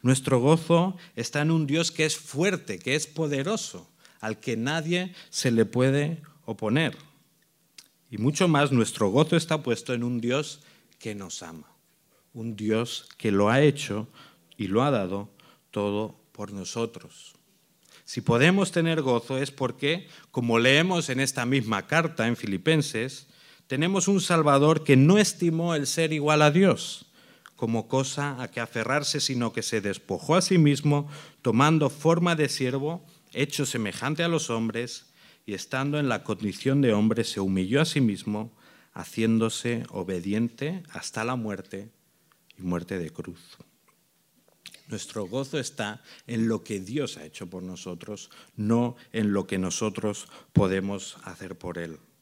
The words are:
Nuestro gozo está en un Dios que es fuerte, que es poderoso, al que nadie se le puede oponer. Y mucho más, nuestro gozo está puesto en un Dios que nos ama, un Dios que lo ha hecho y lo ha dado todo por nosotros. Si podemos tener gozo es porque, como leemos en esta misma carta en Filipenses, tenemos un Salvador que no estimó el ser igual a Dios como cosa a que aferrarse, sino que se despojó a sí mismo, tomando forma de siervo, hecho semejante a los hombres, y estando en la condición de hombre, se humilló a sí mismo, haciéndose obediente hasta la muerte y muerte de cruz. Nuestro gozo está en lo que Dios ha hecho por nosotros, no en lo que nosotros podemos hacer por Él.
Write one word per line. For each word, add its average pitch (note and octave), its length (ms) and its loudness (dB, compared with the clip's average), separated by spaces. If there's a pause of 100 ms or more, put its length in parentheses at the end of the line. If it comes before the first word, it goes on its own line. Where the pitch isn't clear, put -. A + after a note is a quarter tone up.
Nuestro C3 340 2
gozo E3 560 2 (200)
está C3 260 -4
en D3+ 80 2
un D#3+ 160 2
Dios D#3+ 260 0
que D#3 140 0
es D3+ 100 -2
fuerte, D3 640 -4
que B2+ 160 -4
es D3+ 140 -2
poderoso, D3 840 -4 (300)
al A2 200 -6
que A#2 160 -4
nadie E3 600 -2 (160)
se - 180 -2
le A2+ 160 4
puede C#3 560 0 (240)
oponer. A2+ 500 0 (1160)
Y G#2 80 -8
mucho D3+ 280 2
más, D3 240 4
nuestro A2+ 380 2
gozo D#3 260 4
está D#3+ 280 0
puesto B2 320 -4
en A#2+ 80 -4
un A#2+ 180 -2
Dios B2+ 400 -2 (380)
que G#2+ 160 -10
nos F#2+ 260 -12
ama, E2 300 -16 (640)
un A2+ 200 -8
Dios A2 600 -2
que G#2+ 140 0
lo G2+ 180 6
ha B2+ 120 6
hecho A2+ 460 2 (500)
y G2+ 100 -6
lo G#2+ 160 2
ha D3 80 2
dado G2+ 400 -2 (400)
todo G2+ 440 -4 (180)
por G#2 200 -12
nosotros. - 800 -10 (680)
Si - 180 -10
podemos F3+ 500 4
tener E3 300 2
gozo C3 380 0
es C3+ 100 -4
porque, - 580 -4 (220)
como A#2 300 2
leemos D#3 500 4
en B2+ 100 -2
esta C3 280 -2
misma A2+ 400 0
carta D#3+ 400 0
en A#2+ 80 0
Filipenses, B2 920 -2 (400)
tenemos E3+ 420 -2
un G3 140 2
Salvador D#3 640 4
que C#3 120 6
no D3+ 220 8
estimó E3+ 560 2
el C#3+ 140 -2
ser D#3+ 260 0
igual D3+ 300 4
a D3 80 8
Dios E3+ 560 2 (480)
como A2+ 320 -4
cosa C3+ 540 -4
a B2 100 -10
que - 80 -8
aferrarse, C3 600 -2
sino A#2+ 340 -2
que A2+ 100 -4
se A2 180 -2
despojó G2+ 540 -2
a F#3+ 60 4
sí F#3+ 160 2
mismo, C#3+ 520 4 (320)
tomando C#3+ 480 4
forma E3+ 460 2
de D3+ 140 0
siervo, C#3 560 -4 (280)
hecho C#3 320 -2
semejante B2 580 -4
a E3+ 40 0
los E3 220 -2
hombres, A2+ 580 -4 (380)
y G#2 80 -8
estando C#3 460 -4
en C#3 100 0
la A2 140 -2
condición A#2 580 0
de A#2+ 120 6
hombre, A2 300 4
se - 160 -4
humilló F#2+ 420 2
a D#3+ 40 4
sí D3+ 160 0
mismo, G#2+ 500 -2 (420)
haciéndose A2+ 960 -2
obediente G#2+ 1000 -6
hasta - 340 -8
la B2+ 120 -4
muerte G2+ 540 -8 (680)
y F#2 60 -16
muerte F2 360 -4
de D#2+ 120 -8
cruz. - 460 -16 (1300)
Nuestro G#2+ 380 -8
gozo C3+ 320 -6
está A2 440 -6 (260)
en A2+ 200 -2
lo A2 160 -2
que G2+ 160 -6
Dios A#2 380 -6
ha D2+ 80 -18
hecho F2 240 -16
por F#2 140 -12
nosotros, F#2 640 -12 (260)
no A#2 400 0 (180)
en G#2 200 0
lo G2 140 0
que F#2+ 100 -2
nosotros G2+ 720 -4 (260)
podemos F#2+ 720 0
hacer F#2 340 -16
por F2 200 -10
Él. E2 220 -12 (220)